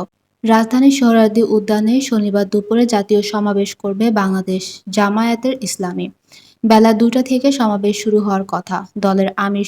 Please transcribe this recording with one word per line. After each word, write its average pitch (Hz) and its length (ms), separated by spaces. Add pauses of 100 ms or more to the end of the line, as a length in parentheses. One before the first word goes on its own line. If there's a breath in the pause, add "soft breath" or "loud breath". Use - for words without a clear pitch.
(440)
রাজধানীর 226 560
সোহরাওয়ার্দী 226 440 (120)
উদ্যানে 214 400 (140)
শনিবার 208 440
দুপুরে 220 300 (100)
জাতীয় 202 280 (100)
সমাবেশ 202 380 (120)
করবে 202 240 (140)
বাংলাদেশ 190 440 (320)
জামায়াতের 226 580 (140)
ইসলামী। 180 400 (560 soft breath)
বেলা 220 280 (100)
দুটা 233 280
থেকে 262 180 (120)
সমাবেশ 208 440
শুরু 208 220
হওয়ার 196 280
কথা। 180 240 (280)
দলের 190 240 (160)
আমির 202 220